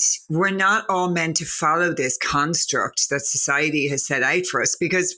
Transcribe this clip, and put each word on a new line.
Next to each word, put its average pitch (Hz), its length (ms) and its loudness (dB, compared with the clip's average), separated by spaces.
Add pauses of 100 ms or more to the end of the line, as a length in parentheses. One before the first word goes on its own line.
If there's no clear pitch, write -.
(300)
we're 175 200 2
not 196 380 2
all 180 220 2
meant 165 280 0
to 160 60 -6
follow 165 480 0
this 131 240 0
construct - 920 0
that 139 120 0
society 147 680 0
has 139 180 -2
set 135 160 0
out 165 240 2
for 123 160 0
us, 131 160 0
because 180 400 0